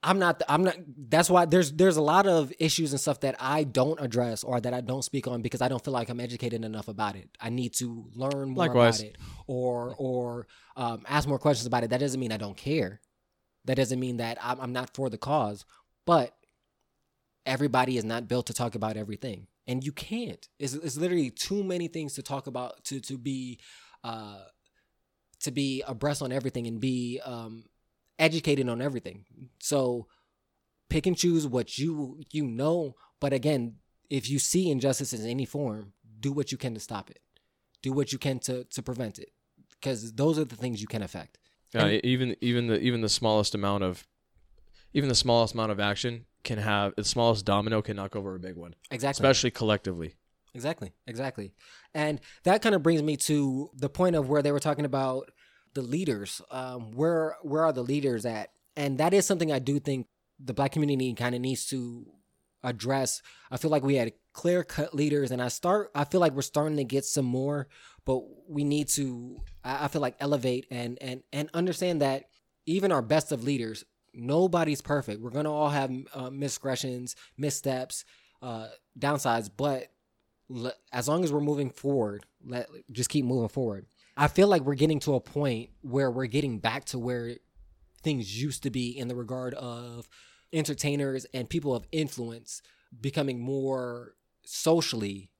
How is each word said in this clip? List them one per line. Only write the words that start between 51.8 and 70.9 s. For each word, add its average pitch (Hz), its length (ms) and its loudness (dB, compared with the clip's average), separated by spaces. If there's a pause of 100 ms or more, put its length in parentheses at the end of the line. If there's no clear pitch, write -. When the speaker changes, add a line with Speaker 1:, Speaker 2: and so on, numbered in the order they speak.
Speaker 1:
And 151 260 0 (220)
that 202 180 6
kinda 214 180 4
brings 160 220 4
me 147 160 0
to 139 580 0
the 135 140 -2
point 180 260 2
of 139 140 2
where 147 140 4
they 147 80 4
were 143 80 2
talking 147 260 0
about 135 460 -2 (420)
the 139 80 -4
leaders. 123 580 -2 (120)
Um, 127 400 -8
where, 160 500 0
where 156 240 2
are 156 80 4
the 127 100 -2
leaders 127 440 0
at? 110 240 -6 (260)
And 143 220 -2
that 170 140 4
is 196 120 6
something 170 260 0
I 139 80 2
do 139 200 0
think 135 260 -4 (340)
the 131 140 -8
Black 139 180 2
community 139 440 2
kinda 123 240 -2
needs 127 280 -2
to 120 380 -6 (580)
address. 127 580 -2 (280)
I 127 80 -6
feel 156 140 0
like 147 120 2
we 139 120 4
had 117 180 0 (200)
clear-cut 175 600 -2
leaders, 143 380 2
and 123 100 -2
I 123 60 0
start, 185 480 0
I 143 100 0
feel - 140 2
like 160 140 6
we're 139 100 -2
starting 151 340 0
to 143 60 0
get 131 220 0
some 139 200 0
more, 135 420 -2 (380)
but 131 160 0 (260)
we 147 160 -2
need 147 260 2
to, 127 520 -4 (220)
I, 143 220 -4
I - 20 0
feel 147 140 0
like, 127 180 0
elevate 135 520 0
and, 120 300 -6